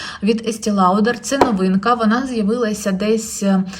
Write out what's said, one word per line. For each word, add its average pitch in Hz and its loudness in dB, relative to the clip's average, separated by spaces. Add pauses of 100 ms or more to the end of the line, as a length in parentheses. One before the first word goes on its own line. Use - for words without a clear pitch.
(220)
від 220 0
Estee 220 -2
Lauder. 208 4
Це - -4
новинка, 196 2
вона 226 0
з'явилася 220 -2
десь, 214 -2
е, 196 2 (140)